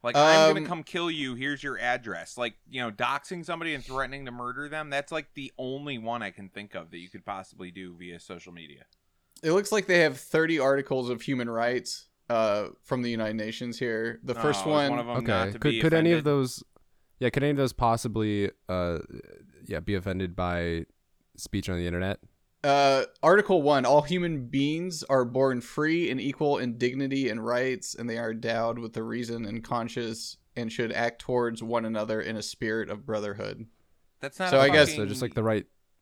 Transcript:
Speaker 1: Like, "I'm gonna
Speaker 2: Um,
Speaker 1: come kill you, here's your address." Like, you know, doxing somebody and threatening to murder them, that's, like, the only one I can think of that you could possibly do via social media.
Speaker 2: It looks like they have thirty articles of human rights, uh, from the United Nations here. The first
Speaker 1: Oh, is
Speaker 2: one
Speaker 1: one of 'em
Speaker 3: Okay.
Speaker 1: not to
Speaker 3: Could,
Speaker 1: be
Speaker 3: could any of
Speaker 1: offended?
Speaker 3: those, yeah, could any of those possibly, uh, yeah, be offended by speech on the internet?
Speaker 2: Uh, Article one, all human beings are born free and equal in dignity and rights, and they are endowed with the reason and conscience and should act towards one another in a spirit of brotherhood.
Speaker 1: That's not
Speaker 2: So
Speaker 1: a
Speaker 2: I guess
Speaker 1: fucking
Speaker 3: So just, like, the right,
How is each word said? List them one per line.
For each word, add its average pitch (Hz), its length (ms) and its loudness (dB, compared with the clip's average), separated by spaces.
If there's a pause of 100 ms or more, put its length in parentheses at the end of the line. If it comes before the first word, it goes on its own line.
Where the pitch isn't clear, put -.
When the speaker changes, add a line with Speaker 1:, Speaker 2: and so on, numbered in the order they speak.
Speaker 1:
Like, 123 140 0
"I'm 156 320 10
gonna 151 120 4
Speaker 2:
Um, 151 60 -4
Speaker 1:
come 170 160 -6
kill 170 280 -4
you, 139 240 -4
here's 135 280 -4
your 143 160 -6
address." 113 580 -4
Like, 120 200 -2 (120)
you 131 140 -8
know, 117 80 -4
doxing 135 540 -4
somebody 165 300 -4
and 127 80 -8
threatening 135 440 -6
to 127 60 -10
murder 123 360 -10
them, 151 220 -8
that's, 139 200 -4
like, 156 220 -8
the 139 240 -12
only 135 400 -8
one 117 260 -6
I 98 80 -6
can 95 200 -16
think 104 240 -14
of 85 160 -12
that 87 80 -14
you 90 100 -16
could - 160 -18
possibly 95 460 -10
do 90 260 -14
via 87 240 -16
social 87 320 -16
media. 76 320 -18 (580)
Speaker 2:
It 160 100 2
looks 202 200 2
like 202 140 0
they 175 140 6
have 139 180 4
thirty 160 400 2
articles 135 500 2
of 120 140 -4
human 123 260 -2
rights, 117 600 -2 (200)
uh, 107 400 2 (140)
from 127 180 -4
the 120 100 -2
United 110 260 -2
Nations 113 420 -6
here. 113 460 -2
The 127 100 -4
first 110 320 0
Speaker 1:
Oh, - 20 0
is 151 60 2
Speaker 2:
one 143 160 4
Speaker 1:
one 123 80 -2
of 120 100 -4
'em 120 100 -2
Speaker 3:
Okay. 117 80 -2
Speaker 1:
not 107 260 0
to 113 60 -10
Speaker 3:
Could, 147 120 2
Speaker 1:
be 113 100 0
Speaker 3:
could 160 140 4
any 165 180 6
of 165 60 4
Speaker 1:
offended? 147 60 -2
Speaker 3:
those, 139 400 0 (540)
yeah, 123 120 2
could 135 120 0
any 147 100 2
of 143 40 0
those 135 160 2
possibly, 110 800 0 (180)
uh, 87 300 -2 (640)
yeah, 80 160 -6
be 101 140 -2
offended 92 420 -2
by 87 480 0 (520)
speech - 340 -4
on 90 80 -2
the 87 80 -2
internet? 90 320 -2 (460)
Speaker 2:
Uh, 139 400 4 (180)
Article 190 400 6
one, 139 220 4
all 139 180 8
human 160 440 -2
beings 156 580 -2
are 131 220 4
born 127 340 2
free 156 500 0
and 131 100 -2
equal 143 380 0
in 120 200 -4
dignity 135 500 0
and 110 160 -4
rights, 123 500 -2
and 117 140 -8
they 117 80 -4
are 117 140 -4
endowed 117 480 -2
with 113 160 -10
the 113 80 -6
reason 117 420 -6
and 113 180 -8
conscience 117 760 -6 (180)
and 113 160 -6
should 117 200 -2
act 117 280 -2
towards 117 420 -2
one 113 220 -2
another 110 380 -2
in 110 140 -6
a 104 60 -8
spirit 110 460 -4
of 104 160 -8
brotherhood. 104 640 -6 (540)
Speaker 1:
That's - 180 -10
not 185 120 -2
Speaker 2:
So 139 80 6
Speaker 1:
a 135 40 10
Speaker 2:
I 139 80 8
guess 147 180 8
Speaker 1:
fucking 107 160 -2
Speaker 3:
So - 20 -2
just, 131 140 -6
like, 123 140 -4
the 113 80 -2
right, 110 240 0 (360)